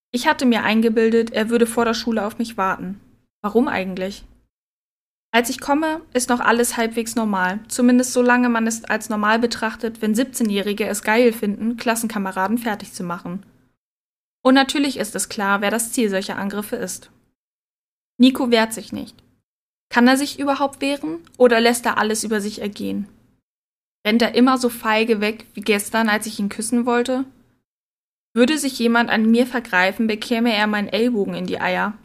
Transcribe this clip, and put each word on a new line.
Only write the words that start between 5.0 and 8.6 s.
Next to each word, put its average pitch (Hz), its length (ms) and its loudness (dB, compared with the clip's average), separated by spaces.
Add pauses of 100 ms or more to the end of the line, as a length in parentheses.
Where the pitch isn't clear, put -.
Als 233 160 2
ich - 120 -6
komme, 311 400 -2 (120)
ist 247 160 -2
noch 247 120 0
alles 233 340 2
halbwegs 226 400 -4
normal, 202 520 -2
zumindest 247 440 4
solange 247 380 4
man 226 180 0